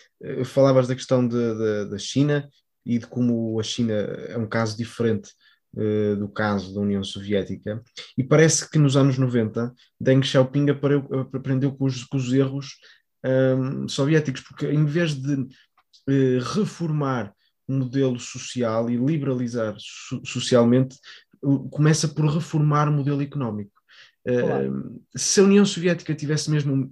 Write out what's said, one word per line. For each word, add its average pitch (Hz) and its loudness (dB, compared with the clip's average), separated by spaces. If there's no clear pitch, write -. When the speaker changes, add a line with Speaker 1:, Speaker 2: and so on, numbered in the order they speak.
Speaker 1:
eh, - -6
falavas 131 4
da 127 -2
questão 127 0
de, 117 -2
de, 110 -2
da 104 -8
China 143 0
e 120 -2
de 113 -10
como 117 -2
a 110 -2
China 110 -2
é - -6
um 117 -4
caso 110 -2
diferente, 113 -2
eh, 107 0
do 104 -4
caso 101 -2
da 101 -4
União 101 -2
Soviética, 101 -6
e 127 0
parece 156 4
que 156 0
nos 143 4
anos 135 4
noventa 120 0
Deng 131 4
Xiaoping 143 2
apare-, 143 2
aprendeu 131 -2
com 135 -2
os, 120 -4
com 143 -4
os 123 -4
erros, 135 0
ahm, 131 0
soviéticos, 147 0
porque - -10
em 147 2
vez 151 0
de, 135 -4
eh, 135 4
reformar 147 -2
o 135 -4
modelo 131 0
social 117 -4
e 120 -2
liberalizar 123 -2
so-, - -12
socialmente, 123 4
o-, 139 0
começa 151 2
por 151 0
reformar 151 2
o 151 2
modelo 143 0
económico. 117 -6
Speaker 2:
Claro. 67 0
Speaker 1:
Ahm, - -8
se - 0
a 190 8
União 196 6
Soviética 170 -2
tivesse 147 -2
mesmo, 143 0